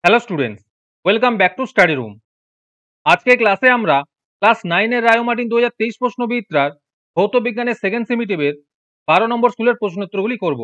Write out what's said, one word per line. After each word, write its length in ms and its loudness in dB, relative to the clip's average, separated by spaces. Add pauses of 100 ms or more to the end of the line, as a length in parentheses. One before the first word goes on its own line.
হ্যালো 160 4
স্টুডেন্টস, 420 -6 (420)
welcome 340 0
back 200 0
to 140 -4
study 260 2
room। 160 -10 (920)
আজকে 340 2
ক্লাসে 360 2
আমরা 200 2 (460)
ক্লাস 160 4 (140)
নাইন 200 0
এর 120 -2
রায় 160 4
ও 80 -6
মার্টিন 220 -4
দু 80 -2
হাজার 200 0
তেইশ 240 -4
প্রশ্নবিদ্যার 680 -2 (460)
ভৌত 180 0 (100)
বিজ্ঞানের 380 -4
সেকেন্ড 240 -4
সেমিটিভের 480 -2 (540)
বারো 240 2
নম্বর 220 2
স্কুলের 260 0
প্রশ্নোত্তরগুলি 640 -4
করব। 200 -4